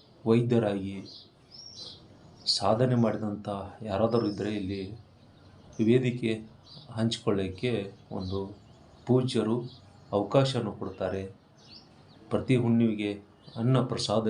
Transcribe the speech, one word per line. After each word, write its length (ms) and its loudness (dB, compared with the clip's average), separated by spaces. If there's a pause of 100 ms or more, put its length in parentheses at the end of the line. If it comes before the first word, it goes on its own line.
(260)
ವೈದ್ಯರಾಗಿ 760 2 (1400)
ಸಾಧನೆ 480 2
ಮಾಡಿದಂಥ 540 0 (340)
ಯಾರಾದರೂ 440 2
ಇದ್ದರೆ 280 -4
ಇಲ್ಲಿ 380 -6 (920)
ವೇದಿಕೆ 680 2 (360)
ಹಂಚಿಕೊಳ್ಳೋಕ್ಕೆ 1000 -2 (200)
ಒಂದು 440 -6 (500)
ಪೂಜ್ಯರು 560 2 (500)
ಅವಕಾಶವನ್ನು 600 2
ಕೊಡ್ತಾರೆ. 540 -6 (1040)
ಪ್ರತಿ 260 2
ಹುಣ್ಣಿಮೆಗೆ 680 2 (340)
ಅನ್ನ 240 2
ಪ್ರಸಾದ 500 0